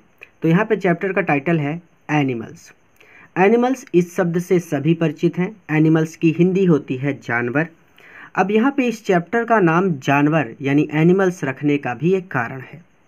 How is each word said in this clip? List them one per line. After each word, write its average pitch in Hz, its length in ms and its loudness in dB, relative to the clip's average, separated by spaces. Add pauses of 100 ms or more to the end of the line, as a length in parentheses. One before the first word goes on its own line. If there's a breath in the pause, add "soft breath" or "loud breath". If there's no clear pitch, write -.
(420 loud breath)
तो 160 60 0
यहाँ 175 180 2
पे 220 120 -2
चैप्टर 190 360 -2
का 202 80 0
टाइटल 160 380 0
है 151 220 -6 (280)
एनिमल्स। 135 640 -4 (640 loud breath)
एनिमल्स 240 500 2 (100)
इस 175 200 2
शब्द 175 240 -2
से 180 200 0
सभी 151 340 -2
परिचित 165 440 -2
हैं। 185 120 -2 (220)
एनिमल्स 156 440 2
की 160 160 2
हिंदी 180 340 0
होती 143 320 0
है 135 240 -6
जानवर। 120 460 -4 (680 loud breath)
अब 190 160 0
यहाँ 226 260 2
पे 254 100 0
इस 226 180 -6
चैप्टर 196 400 0
का 226 160 2
नाम 175 380 2
जानवर 143 600 0
यानी 139 320 2
एनिमल्स 180 500 2
रखने 143 340 -2
का 127 160 -6
भी 151 200 0
एक 185 180 -4
कारण 131 300 -4
है। 151 220 -20 (240)